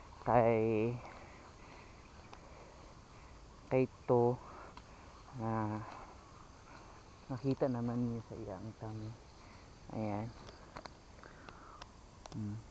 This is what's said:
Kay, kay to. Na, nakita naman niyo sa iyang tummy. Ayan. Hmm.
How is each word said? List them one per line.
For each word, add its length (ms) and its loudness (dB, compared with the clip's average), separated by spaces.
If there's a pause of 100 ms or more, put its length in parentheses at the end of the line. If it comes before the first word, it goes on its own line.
(220)
Kay, 720 8 (2750)
kay 160 6 (160)
to. 320 8 (1040)
Na, 400 2 (1400)
nakita 400 2
naman 400 2
niyo 240 -2
sa 80 -6
iyang 400 -6
tummy. 320 -6 (880)
Ayan. 320 0 (2000)
Hmm. 200 -2 (120)